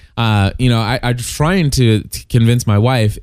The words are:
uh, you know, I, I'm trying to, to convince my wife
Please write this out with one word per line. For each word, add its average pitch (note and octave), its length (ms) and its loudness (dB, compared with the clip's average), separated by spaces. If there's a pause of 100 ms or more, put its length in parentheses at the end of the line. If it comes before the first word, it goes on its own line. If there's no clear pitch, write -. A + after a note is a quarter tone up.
(180)
uh, G#2+ 420 2
you B2+ 100 2
know, A#2 100 2
I, A2+ 220 -2
I'm B2 160 -2
trying D#3 540 -2
to, A2+ 300 2
to - 260 -14
convince A#2+ 400 2
my G#2 100 2
wife A2 460 0